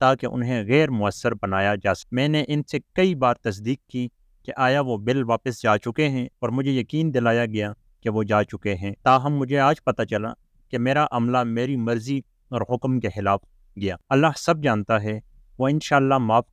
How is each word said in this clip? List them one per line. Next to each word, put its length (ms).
ताकि 260
उन्हें 400
गैर 240
मुअस्सर 440
बनाया 420
जा 160
सके। 220
मैंने 340
इनसे 300
कई 200
बार 280
तस्दीक 360
की 180
कि 120
आया 220
वो 180
बिल 260
वापस 360
जा 180
चुके 280
हैं 200
और 100
मुझे 220
यकीन 380
दिलाया 360
गया 260
कि 40
वो 160
जा 200
चुके 300
हैं। 180
ताहम 280
मुझे 260
आज 220
पता 240
चला 280
कि 60
मेरा 240
अमला 320
मेरी 340
मर्जी 440
और 180
हुक्म 300
के 120
खिलाफ 300
गया। 200
अल्लाह 220
सब 280
जानता 380
है, 220
वो 100
इंशाअल्लाह 520
माफ़ 300